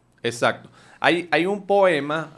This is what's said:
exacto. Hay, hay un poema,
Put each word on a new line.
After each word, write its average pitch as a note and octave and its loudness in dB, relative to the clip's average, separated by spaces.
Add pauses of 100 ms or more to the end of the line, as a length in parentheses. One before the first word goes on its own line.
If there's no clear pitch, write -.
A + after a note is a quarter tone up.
(220)
exacto. A#2 -2 (280)
Hay, F3 0
hay D#3 2
un G3 -4
poema, D#3 0